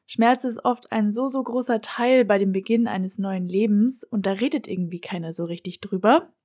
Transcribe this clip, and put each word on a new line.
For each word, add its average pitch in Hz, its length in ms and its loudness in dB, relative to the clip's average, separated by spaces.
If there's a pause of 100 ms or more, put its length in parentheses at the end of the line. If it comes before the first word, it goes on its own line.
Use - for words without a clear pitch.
Schmerz 240 380 2
ist 240 200 -6
oft - 280 -2
ein 208 180 2
so, 240 180 -2
so 262 140 -2
großer 240 380 -2
Teil 247 440 4
bei 202 140 4
dem 196 140 2
Beginn 220 340 2
eines 185 320 -4
neuen 190 300 -4
Lebens 208 560 2
und 202 220 -4
da 190 60 0
redet 233 360 -2
irgendwie 180 320 -6
keiner 165 320 -8
so 165 120 -6
richtig 170 360 -10
drüber. 208 520 2 (120)